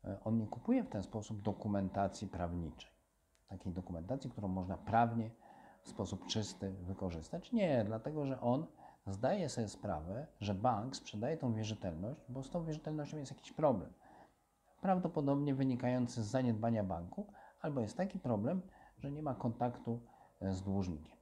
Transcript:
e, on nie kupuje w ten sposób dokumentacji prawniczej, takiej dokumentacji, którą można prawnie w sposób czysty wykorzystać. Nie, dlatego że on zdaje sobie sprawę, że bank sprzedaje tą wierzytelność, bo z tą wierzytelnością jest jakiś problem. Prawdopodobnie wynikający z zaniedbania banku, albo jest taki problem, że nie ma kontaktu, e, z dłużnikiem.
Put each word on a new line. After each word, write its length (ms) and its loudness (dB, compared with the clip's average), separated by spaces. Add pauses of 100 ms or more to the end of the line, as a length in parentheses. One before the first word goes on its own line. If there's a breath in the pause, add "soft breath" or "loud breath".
e, 200 -6
on 140 4
nie 100 2
kupuje 360 2
w 60 -6
ten 140 0
sposób 380 -4
dokumentacji 840 0
prawniczej, 640 -4 (560)
takiej 260 -6
dokumentacji, 560 -4
którą 180 -4
można 300 -2
prawnie 540 2 (520 loud breath)
w 60 -16
sposób 360 -4
czysty 460 -4
wykorzystać. 800 -6
Nie, 340 4
dlatego 400 -2
że 160 -2
on 260 4 (400 loud breath)
zdaje 420 2
sobie 180 -2
sprawę, 600 -4 (140)
że 120 2
bank 420 2
sprzedaje 420 -2
tą 160 0
wierzytelność, 760 -4
bo 140 -6
z 60 -10
tą 140 -2
wierzytelnością 540 -4
jest 140 -8
jakiś 220 -16
problem. 400 4 (880 loud breath)
Prawdopodobnie 720 4
wynikający 680 2
z 40 0
zaniedbania 560 4
banku, 440 -4 (340 loud breath)
albo 200 0
jest 160 -2
taki 220 -2
problem, 420 2 (360 loud breath)
że 140 -6
nie 120 -6
ma 120 -2
kontaktu, 640 -2 (420 loud breath)
e, 120 0
z 80 -2
dłużnikiem. 600 -2